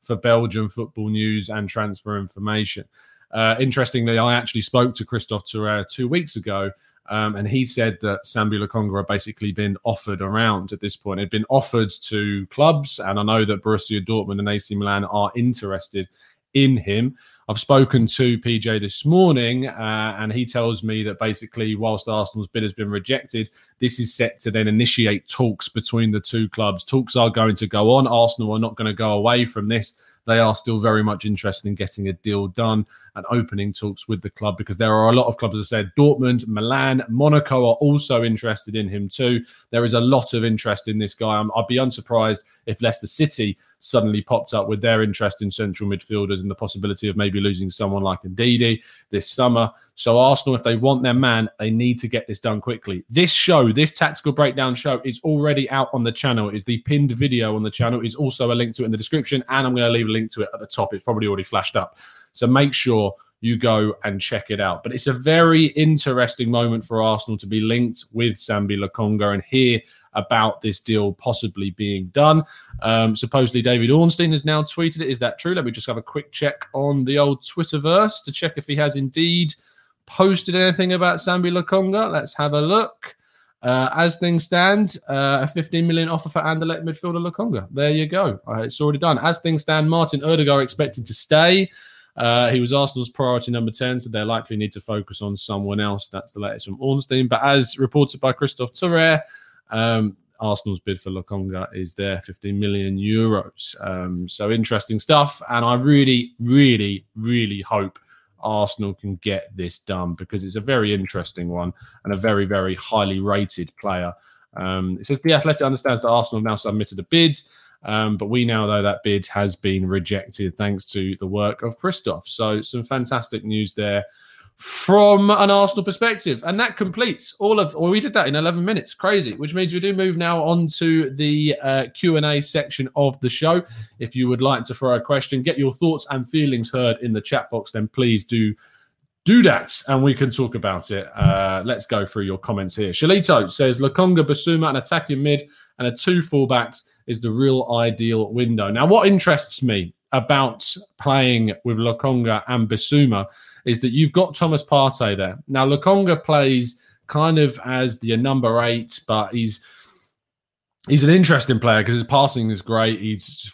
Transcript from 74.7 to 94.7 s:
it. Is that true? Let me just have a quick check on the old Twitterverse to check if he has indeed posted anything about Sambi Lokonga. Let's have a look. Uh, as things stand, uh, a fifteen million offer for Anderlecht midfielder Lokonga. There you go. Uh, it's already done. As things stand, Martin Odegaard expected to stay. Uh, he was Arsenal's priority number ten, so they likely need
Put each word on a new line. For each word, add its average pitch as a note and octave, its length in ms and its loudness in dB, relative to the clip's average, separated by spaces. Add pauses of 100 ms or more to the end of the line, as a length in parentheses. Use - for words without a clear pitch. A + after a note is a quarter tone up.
it. D3+ 80 -4
Is C3 100 -4
that A#2 220 -2
true? F3+ 140 -2
Let E3+ 100 -2
me A#2+ 80 -4
just A2+ 160 -12
have A#2 80 -4
a A2 60 -8
quick - 280 -10
check - 420 -4
on C#3 320 0
the C#3 140 0
old C#3+ 240 2
Twitterverse E3+ 800 0
to C#3+ 60 -14
check D3+ 260 -6
if C#3+ 120 -10
he C#3+ 80 -2
has D3 180 0
indeed D#3+ 600 0 (520)
posted F#3+ 480 2
anything F#3 380 2
about F3 260 2
Sambi F3+ 320 0
Lokonga. F#3+ 640 0
Let's D3+ 240 -4
have D3 160 -2
a D3 80 2
look. G3 560 0 (460)
Uh, B2+ 320 2
as E3+ 240 2
things E3+ 260 0
stand, F#3+ 540 2 (100)
uh, C#3 340 0
a C#3+ 60 0
fifteen E3 380 -2
million E3 220 0
offer E3 200 -4
for D#3 140 -2
Anderlecht D#3+ 420 -2
midfielder E3+ 440 -6
Lokonga. E3+ 440 -4
There C#3+ 180 0
you D#3 160 0
go. D#3 400 -2
Uh, A2+ 160 -4
it's - 180 -6
already D3 180 2
done. D#3 200 2
As E3 220 0
things D#3+ 220 -2
stand, D#3 280 2
Martin D#3 320 0
Odegaard D3 400 4
expected C3 440 -4
to A2 80 -10
stay. F3+ 560 4 (460)
Uh, A#2+ 340 2
he B2+ 100 2
was B2 140 0
Arsenal's C3+ 340 -2
priority B2 420 -2
number A#2 200 -2
ten, B2+ 280 -4
so A#2+ 120 -12
they A2 100 -4
likely A2 360 -4
need G#2+ 160 -4